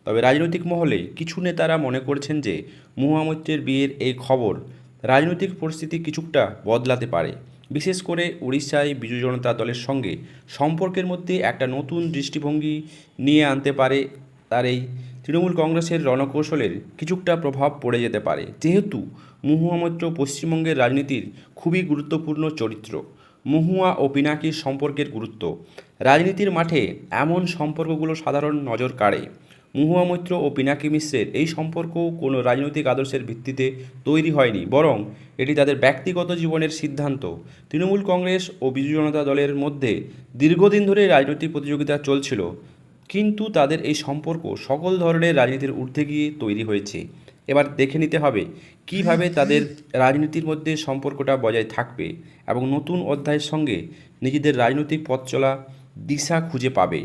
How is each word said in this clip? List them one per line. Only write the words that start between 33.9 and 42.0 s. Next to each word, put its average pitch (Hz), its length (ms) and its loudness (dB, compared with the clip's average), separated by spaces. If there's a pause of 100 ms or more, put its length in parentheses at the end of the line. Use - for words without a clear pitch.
তৈরি 156 280 2
হয়নি, 123 340 4
বরং 131 320 4 (400)
এটি 127 180 0
তাদের 143 220 4
ব্যক্তিগত 165 560 2
জীবনের 160 380 0
সিদ্ধান্ত। 143 520 -4 (420)
তৃণমূল 190 380 0
কংগ্রেস 185 400 0 (180)
ও 131 100 -2
বিজু 135 220 -2
জনতা 151 300 2
দলের 143 320 2
মধ্যে 143 360 0 (460)
দীর্ঘদিন 180 480 6
ধরে 196 180 4
রাজনৈতিক 151 480 4
প্রতিযোগিতা 143 480 -2
চলছিল, 139 420 0 (680)